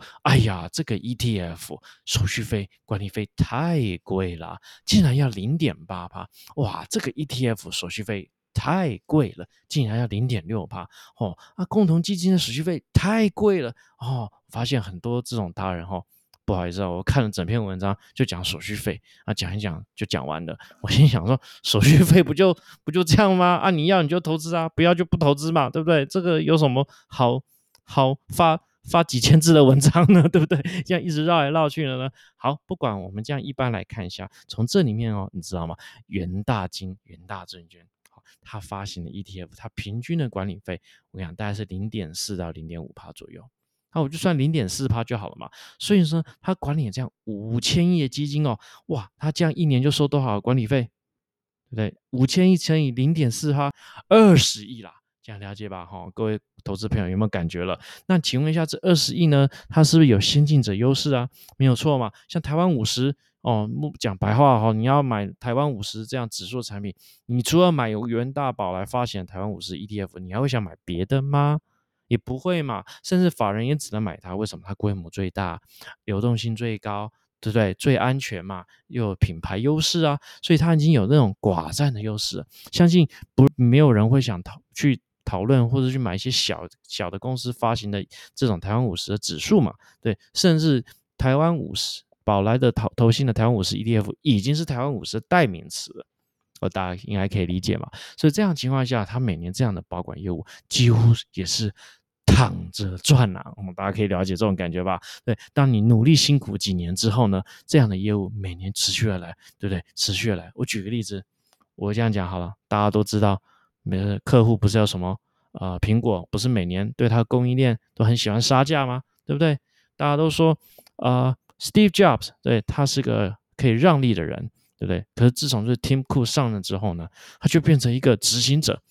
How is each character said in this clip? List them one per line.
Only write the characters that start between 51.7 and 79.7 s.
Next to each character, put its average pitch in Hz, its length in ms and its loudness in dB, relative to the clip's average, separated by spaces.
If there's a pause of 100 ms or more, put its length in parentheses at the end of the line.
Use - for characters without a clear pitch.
不 127 60 -14
对？ 107 180 -4 (160)
五 127 160 2
千 185 240 4
亿 185 60 6
乘 156 260 0
以 135 80 0
零 131 220 0
点 156 180 0
四 147 220 -2
趴， 139 180 -2 (380)
二 214 260 10
十 - 300 2
亿 117 160 -14
啦。 90 140 -20 (280)
这 - 80 -18
样 104 80 -12
了 98 160 -12
解 104 140 -10
吧？ 92 180 -12
哈， 87 280 -16
各 110 100 -4
位 107 160 -2 (240)
投 101 100 -6
资 104 140 -6
朋 107 120 0
友 90 80 -2
有 92 80 -2
没 104 60 2
有 107 60 2
感 85 200 -4
觉 87 140 -6
了？ 90 160 -4 (280)
那 185 120 2
请 135 240 -2
问 156 80 -2
一 160 40 -2
下， 165 120 -2
这 - 160 -8
二 180 100 2
十 156 220 0
亿 170 140 2
呢， 139 180 6 (220)
它 160 160 4
是 165 120 6
不 165 60 8
是 147 60 8
有 107 100 6
先 143 260 4
进 147 160 4
者 104 140 0
优 120 180 2
势 139 200 -2
啊？ 123 160 -2 (300)
没 135 60 2
有 127 120 4
错 147 200 0
嘛。 117 140 -2 (160)
像 165 160 -6
台 147 140 -4
湾 180 120 2
五 131 160 0
十， 131 300 0 (280)
哦， 110 280 0 (300)
讲 98 180 -4
白 104 160 0
话 135 240 6
哈， 110 140 2
你 110 100 -2
要 135 180 2
买 107 380 -2
台 120 160 -6
湾 143 160 -2
五 110 100 -6
十 107 240 -10
这 117 120 -8
样 120 120 -6
指 101 180 -12
数 123 140 -8
产 101 220 -10
品， 101 100 -8 (340)
你 120 140 -2
除 160 200 2
了 180 100 6
买 127 200 0
由 107 180 -6
元 117 240 -4
大 139 180 -4
宝 95 220 -4
来 92 120 -6
发 123 220 -4
行 104 140 -8
的 90 60 -10
台 92 120 -14
湾 98 100 -6
五 95 120 -10
十 90 180 -10
E 104 80 -12
T 104 140 -8
F， 95 180 -10
你 90 140 -14
还 107 80 -4
会 139 80 0
想 123 120 -2
买 90 140 -8 (100)
别 90 200 -4
的 135 180 0
吗？ 143 380 0 (480)
也 120 100 2
不 - 180 -8
会 175 240 -2
嘛。 123 240 -6 (200)
甚 180 180 0
至 175 80 4
法 104 220 -2
人 110 120 -2
也 143 120 -2
只 - 160 -10
能 107 100 -4
买 90 140 -6
它， 90 180 -12
为 104 100 -4
什 92 140 -8
么？ 85 80 -20
它 98 80 -10
规 104 180 -2
模 90 160 -10
最 95 220 -6
大， 90 320 -6 (420)
流 101 160 -4
动 120 160 0
性 113 180 -4
最 113 220 -6
高， 104 340 -8 (300)
对 110 120 -4
不 110 40 0
对？ 104 180 4
最 135 220 2
安 127 220 0
全 98 260 -8
嘛， 92 200 -10 (240)
又 123 160 -4
有 101 100 -2
品 82 260 -2
牌 95 160 -8
优 143 240 0